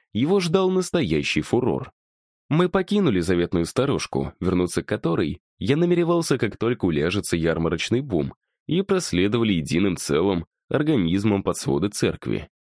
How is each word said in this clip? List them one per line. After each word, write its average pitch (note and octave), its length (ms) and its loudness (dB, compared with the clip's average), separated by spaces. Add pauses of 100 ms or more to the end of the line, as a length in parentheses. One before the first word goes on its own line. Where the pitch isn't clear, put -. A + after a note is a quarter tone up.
(120)
его D3+ 280 2
ждал F#3 320 2
настоящий F3 680 0
фурор. G#2 500 0 (580)
Мы F3 200 4
покинули F#3 500 2
заветную F2 460 2
сторожку, E2 760 -2
вернуться F2+ 400 0
к - 60 -10
которой G#2 540 -2 (180)
я G#2+ 180 0
намеревался, E3+ 600 2
как G#2+ 180 -4
только A2+ 280 -2
уляжется F2 520 0
ярмарочный E2 640 0
бум, F2 320 -2 (320)
и E3+ 160 -2
проследовали A2+ 720 0
единым E2 420 0
целым E2+ 520 0 (260)
организмом G#2 680 0
под E2+ 140 -2
своды G2 320 -2
церкви. A#1+ 580 -4 (180)